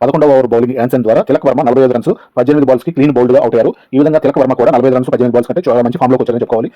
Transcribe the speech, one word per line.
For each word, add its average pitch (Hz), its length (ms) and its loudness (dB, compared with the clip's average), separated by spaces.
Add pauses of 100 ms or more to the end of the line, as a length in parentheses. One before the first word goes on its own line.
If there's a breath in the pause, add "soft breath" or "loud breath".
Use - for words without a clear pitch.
పదకొండవ 147 280 0
ఓవర్ 131 180 2
బౌలింగ్ 117 280 0
యాన్సెన్ 123 280 -2
ద్వారా 113 180 0
తిలక్ 135 240 -2
వర్మ 135 160 0
నలభై 123 200 2
ఐదు 127 120 2
రన్స్, 120 160 -4 (280 loud breath)
పద్దెనిమిది 139 300 0
బాల్స్కి 131 240 0
క్లీన్ 147 200 0
బౌల్డ్గా 123 300 2
అవుట్ 117 140 -2
అయ్యారు. 113 180 0 (200 soft breath)
ఈ 131 40 0
విధంగా 156 220 2
తిలక్ 147 180 -2
వర్మ 131 160 0
కూడా 156 180 0
నలభై 135 160 2
ఐదు 131 80 2
రన్స్, 127 140 -2
పద్దెనిమిది 123 240 0
బాల్స్ 120 160 0
కంటే 135 220 -4
చాలా 120 100 2
మంచి 120 160 -2
ఫామ్లోకి 127 260 0
వచ్చారని 120 180 -4
చెప్పుకోవాలి. 117 340 -4